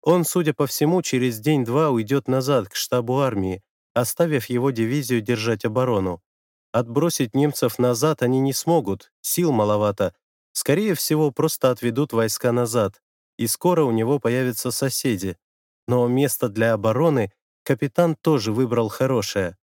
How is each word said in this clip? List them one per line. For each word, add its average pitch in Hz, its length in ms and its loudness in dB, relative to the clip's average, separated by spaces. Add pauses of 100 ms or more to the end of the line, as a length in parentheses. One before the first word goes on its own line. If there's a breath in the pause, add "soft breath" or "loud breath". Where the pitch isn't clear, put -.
Он, 170 220 4
судя 156 300 0
по 113 140 -2
всему, 165 340 0
через 123 380 -2
день-два 143 500 0
уйдёт 120 380 -2
назад 127 400 0
к - 80 -12
штабу 123 420 -2
армии, 98 420 -2 (320)
оставив 135 540 -2
его 123 240 0
дивизию 120 500 -2
держать 110 440 -2
оборону. 110 580 -2 (480)
Отбросить 123 640 -2
немцев 139 460 0
назад 123 420 2
они 127 160 2
не 135 140 0
смогут, 131 580 -2 (100)
сил 170 300 0
маловато. 104 640 2 (380)
Скорее 185 420 0
всего, 151 380 0
просто 143 400 0
отведут 120 400 -2
войска 113 400 0
назад, 117 480 0 (360)
и 117 100 -4
скоро 165 380 2
у 127 60 2
него 113 280 0
появятся 127 520 -2
соседи. 104 680 -2 (500)
Но 123 220 2
место 127 400 0
для 110 240 0
обороны 113 600 0 (320)
капитан 156 520 0
тоже 113 360 0
выбрал 117 360 0
хорошее. 101 680 -2 (120)